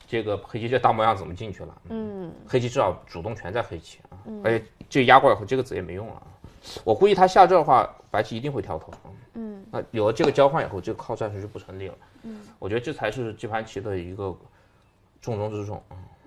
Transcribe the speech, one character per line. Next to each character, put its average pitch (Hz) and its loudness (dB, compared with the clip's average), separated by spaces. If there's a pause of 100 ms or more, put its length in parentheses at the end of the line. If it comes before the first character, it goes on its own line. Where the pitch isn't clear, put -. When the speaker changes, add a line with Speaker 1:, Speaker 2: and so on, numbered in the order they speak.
Speaker 1:
这 113 -4
个 101 -4
黑 - -12
棋 113 -6
这 123 2
大 123 4
模 110 0
样 110 2
怎 87 -12
么 82 -12
进 107 -10
去 82 -16
了。 80 -18 (120)
Speaker 2:
嗯。 208 -10 (140)
Speaker 1:
黑 127 0
棋 123 -4
至 123 -8
少 104 2 (120)
主 87 -14
动 107 -8
权 87 -12
在 117 -2
黑 92 -10
棋 - -20 (100)
啊， - -20
Speaker 2:
嗯。 214 -14
Speaker 1:
而 113 0
且 110 -8 (240)
这 135 2
压 127 10
过 139 6
来 104 6
后， 104 -6
这 127 -2
个 127 0
子 104 -10
也 92 -6
没 87 -10
用 107 -10
了 - -16
啊。 - -20 (640)
我 - 4
估 202 6
计 202 4
他 185 8
下 180 10
这 175 6
的 165 6
话， 139 4 (160)
白 104 0
棋 113 -10
一 - -8
定 143 -6
会 131 -4
跳 87 -8
头 - -16
啊。 - -20 (220)
Speaker 2:
嗯。 214 -12
Speaker 1:
那 - -6
有 107 0
了 113 2
这 160 0
个 147 4
交 143 6
换 139 -2
以 - -8
后， 98 -8
这 107 -6
个 - -10
靠 - -10
战 110 -6
术 98 -10
就 104 -10
不 104 -16
成 95 -16
立 98 -12
了。 - -16 (280)
Speaker 2:
嗯。 220 -16 (180)
Speaker 1:
我 98 -10
觉 107 -2
得 120 -2
这 143 -8
才 107 -4
是 113 -6
这 107 -10
盘 110 -6
棋 - -10
的 101 -6
一 90 -10
个 98 -6 (880)
重 117 -6
中 107 -6
之 104 -8
重 101 -10 (140)
啊。 92 -20 (280)